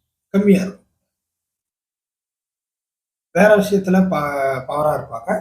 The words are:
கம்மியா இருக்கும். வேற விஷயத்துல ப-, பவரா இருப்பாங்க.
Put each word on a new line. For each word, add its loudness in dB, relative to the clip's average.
கம்மியா 4
இருக்கும். -12
வேற 4
விஷயத்துல 0
ப-, -4
பவரா -2
இருப்பாங்க. -10